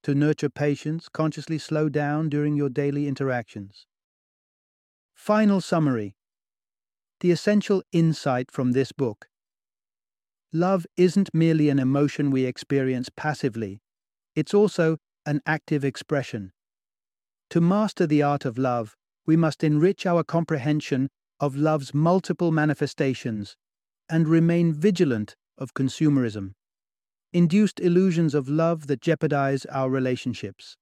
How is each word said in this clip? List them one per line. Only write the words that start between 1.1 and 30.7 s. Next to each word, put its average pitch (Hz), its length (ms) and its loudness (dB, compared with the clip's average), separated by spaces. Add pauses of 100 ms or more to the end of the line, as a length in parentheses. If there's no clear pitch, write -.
slow 156 320 -2
down 147 400 -2
during 147 260 -2
your 143 140 -2
daily 143 360 -2
interactions. 123 800 -6 (1300)
Final 208 460 2
summary. 131 560 -2 (1040)
The 175 120 2
essential 196 600 2
insight 147 580 0
from 127 220 -2
this 135 220 0
book. 120 340 -6 (1300)
Love 175 320 0 (100)
isn't 180 380 4
merely 160 340 4
an 139 120 2
emotion 143 520 0
we 131 140 2
experience 131 640 -2
passively. 110 720 -6 (540)
It's 156 180 -4
also 175 460 2 (260)
an 147 200 -2
active 151 380 -2
expression. 127 680 -6 (960)
To 170 100 0
master 190 480 0
the 147 160 2
art 143 220 0
of 120 120 -4
love, 120 380 -2 (300)
we 156 100 4
must 160 300 0
enrich 156 400 2
our 175 180 2
comprehension 151 840 -2 (320)
of 139 160 -4
love's 151 360 0
multiple 170 560 2
manifestations 135 1080 -2 (520)
and 160 160 2
remain 165 460 4
vigilant 151 640 0 (220)
of 135 160 -10
consumerism, 127 800 0 (800)
induced 180 480 2
illusions 175 520 2
of 135 140 -2
love 156 400 0
that 139 140 -2
jeopardize 139 640 -2
our 131 240 -4
relationships. 127 920 -6